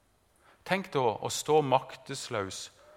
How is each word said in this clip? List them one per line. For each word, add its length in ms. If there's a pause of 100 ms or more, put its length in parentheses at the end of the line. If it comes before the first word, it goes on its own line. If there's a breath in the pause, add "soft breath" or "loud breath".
(680 soft breath)
Tenk 280
da 100 (100)
å 160
stå 320
maktesløs 960 (380 soft breath)